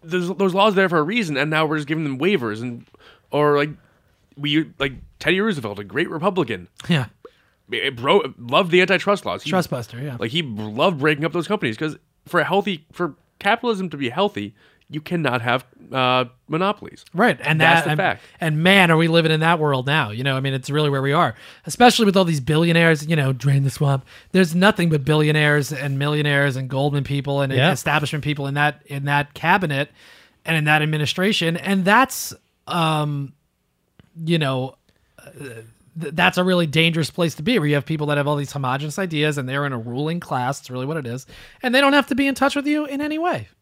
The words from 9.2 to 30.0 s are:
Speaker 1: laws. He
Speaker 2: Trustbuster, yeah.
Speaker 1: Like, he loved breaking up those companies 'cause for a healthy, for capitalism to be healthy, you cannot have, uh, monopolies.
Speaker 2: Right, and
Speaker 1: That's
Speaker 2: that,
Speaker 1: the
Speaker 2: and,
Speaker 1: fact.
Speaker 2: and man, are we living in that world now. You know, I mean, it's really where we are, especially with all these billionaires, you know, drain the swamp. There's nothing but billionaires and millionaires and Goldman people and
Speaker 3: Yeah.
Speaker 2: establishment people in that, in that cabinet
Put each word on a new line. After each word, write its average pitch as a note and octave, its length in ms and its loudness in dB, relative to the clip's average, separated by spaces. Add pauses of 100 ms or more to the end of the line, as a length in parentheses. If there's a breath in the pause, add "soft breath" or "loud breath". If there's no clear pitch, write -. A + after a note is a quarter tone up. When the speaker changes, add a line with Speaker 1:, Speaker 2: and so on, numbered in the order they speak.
Speaker 1:
laws. F#2+ 180 -4
He D3+ 80 -8
Speaker 2:
Trustbuster, C3+ 520 -4
yeah. C3+ 180 -10
Speaker 1:
Like, A2+ 120 -4
he E3+ 100 -2
loved A#2+ 560 -2
breaking D3+ 260 0
up E3 80 -2
those E3+ 160 -4
companies D#3 300 -4
'cause D#3 180 -6 (320)
for F3 120 0
a D3 40 2
healthy, F#3 480 -2
for E3 220 -6 (240)
capitalism G#3 500 -2
to D3+ 80 -12
be C#3 140 -4
healthy, C3 440 -4 (360 soft breath)
you D3+ 100 -10
cannot C#3+ 400 -2
have, B2 240 -2 (260)
uh, B2+ 360 2 (220)
monopolies. F#3 680 -4
Speaker 2:
Right, F3+ 280 2
and D#3 160 0
Speaker 1:
That's E3 220 6
Speaker 2:
that, D3+ 60 -4
Speaker 1:
the E3 60 0
Speaker 2:
and, D3+ 60 0
Speaker 1:
fact. D#3 240 -2 (200 loud breath)
Speaker 2:
and D#3 200 0
man, F#3 280 6
are D#3+ 80 6
we E3 100 4
living D#3+ 240 4
in D#3 80 0
that E3 180 2
world C#3 280 0
now. C#3+ 240 0
You A2 120 -6
know, C3+ 140 0
I C3+ 40 -2
mean, C3+ 120 -2
it's C3 160 -6
really D3 220 0
where C#3 100 0
we C#3 140 0
are, D3+ 200 2 (300 loud breath)
especially A#3+ 400 4
with G3 100 4
all F#3+ 120 4
these D#3+ 140 0
billionaires, E3 680 2
you D#3+ 100 0
know, C3+ 160 2
drain C#3 320 2
the C3+ 60 0
swamp. C#3 340 0 (280 loud breath)
There's F3+ 220 4
nothing F3+ 360 2
but D3+ 160 0
billionaires D3+ 680 2
and C#3 260 -4
millionaires C#3+ 580 0
and C3 120 -8
Goldman C#3 360 0
people C#3 360 -2
and C3+ 100 0
Speaker 3:
Yeah. C3 220 2
Speaker 2:
establishment D3 500 -2
people C#3+ 240 -4
in C#3 80 -6
that, D3 300 0
in C#3 220 -8
that C#3+ 260 0
cabinet D#3+ 580 0 (540 soft breath)